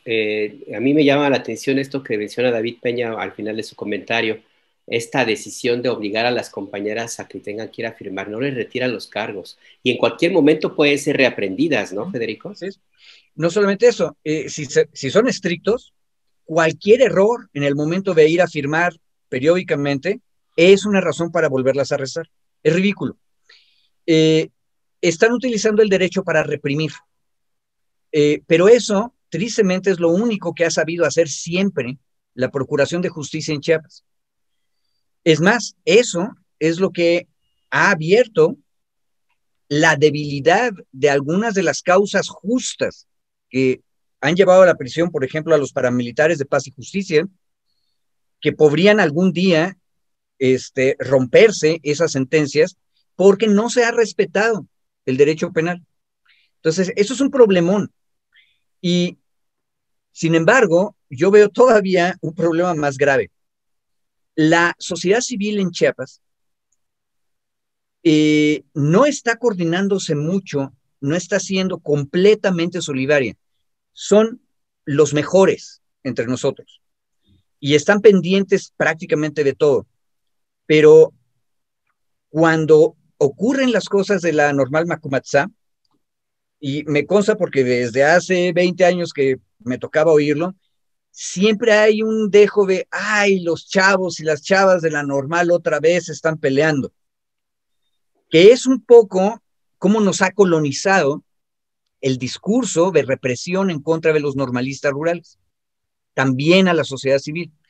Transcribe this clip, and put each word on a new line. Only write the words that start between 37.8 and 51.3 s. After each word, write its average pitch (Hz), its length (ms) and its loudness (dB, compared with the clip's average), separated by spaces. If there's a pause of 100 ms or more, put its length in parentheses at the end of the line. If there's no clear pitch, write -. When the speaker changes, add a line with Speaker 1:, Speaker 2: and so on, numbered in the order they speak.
Speaker 2:
abierto 185 640 0 (1120)
la 151 300 2
debilidad 151 760 0 (200)
de 135 180 0
algunas 165 460 -2
de 190 80 -2
las 151 180 -4
causas 190 480 0
justas - 800 -6 (420)
que 127 320 -2 (400)
han 151 140 0
llevado 185 260 6
a 185 60 8
la 160 80 2
prisión, 156 340 -4
por 147 160 -4
ejemplo, 156 280 -4
a 156 40 6
los 135 160 -4
paramilitares 123 640 -2
de 135 80 -6
Paz 139 220 -4
y 131 40 -20
Justicia, 175 560 -4 (1120)
que 147 140 -2
podrían 165 460 4
algún 170 340 0
día, 180 440 0 (600)
este, 131 640 -2
romperse 156 840 0